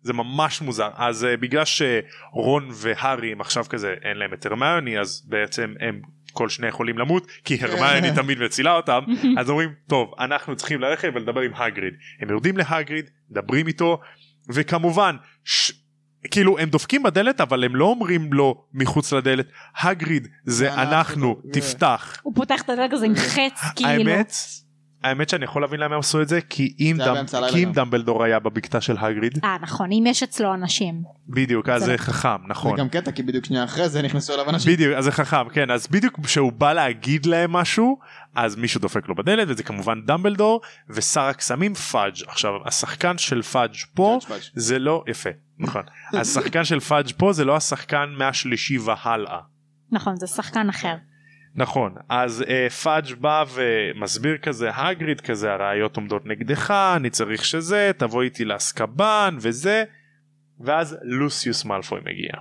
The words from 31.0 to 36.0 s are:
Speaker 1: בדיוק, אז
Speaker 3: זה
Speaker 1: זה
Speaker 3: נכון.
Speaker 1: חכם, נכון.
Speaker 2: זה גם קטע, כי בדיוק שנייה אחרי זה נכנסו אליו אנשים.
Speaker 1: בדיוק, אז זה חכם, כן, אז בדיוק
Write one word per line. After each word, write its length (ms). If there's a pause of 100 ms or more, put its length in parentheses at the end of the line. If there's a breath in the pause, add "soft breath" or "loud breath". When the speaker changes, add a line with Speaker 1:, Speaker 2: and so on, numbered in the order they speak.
Speaker 1:
בדיוק, 400
אז 120
Speaker 3:
זה 60
Speaker 1:
זה 80
Speaker 3:
נכון. 200
Speaker 1:
חכם, 340
נכון. 280
Speaker 2:
זה 60
גם 60
קטע, 240
כי 100
בדיוק 220
שנייה 200
אחרי 240
זה 140
נכנסו 320
אליו 160
אנשים. 220
Speaker 1:
בדיוק, 240
אז 80
זה 80
חכם, 400
כן, 180
אז 160
בדיוק 380